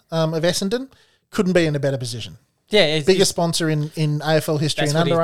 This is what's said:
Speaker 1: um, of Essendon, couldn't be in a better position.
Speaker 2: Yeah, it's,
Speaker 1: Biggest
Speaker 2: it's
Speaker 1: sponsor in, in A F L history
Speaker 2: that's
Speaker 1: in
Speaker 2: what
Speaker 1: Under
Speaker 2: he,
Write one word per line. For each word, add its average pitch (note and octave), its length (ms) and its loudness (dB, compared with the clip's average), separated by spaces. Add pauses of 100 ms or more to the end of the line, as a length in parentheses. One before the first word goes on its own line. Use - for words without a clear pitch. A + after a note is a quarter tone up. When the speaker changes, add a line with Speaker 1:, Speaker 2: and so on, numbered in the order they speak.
(100)
Speaker 1:
um, D#3+ 240 0
of D#3+ 100 -2
Essendon, G3+ 440 -2 (420)
couldn't F#3 240 0
be F3 120 4
in D3+ 80 0
a C#3+ 60 -4
better C#3 180 -2
position. A#2 400 -10 (320)
Speaker 2:
Yeah, G#3 160 6
it's, D3+ 200 -2
Speaker 1:
Biggest F#3+ 160 4
Speaker 2:
it's F#3 80 2
Speaker 1:
sponsor E3+ 380 -2
in, D#3 260 -2
in D3+ 280 -2
A D#3 140 2
F D3+ 120 0
L D#3+ 80 0
history D3+ 300 -2
Speaker 2:
that's D3 60 -2
Speaker 1:
in D3+ 40 -2
Speaker 2:
what E3 60 2
Speaker 1:
Under E3+ 140 0
Speaker 2:
he, E3 80 2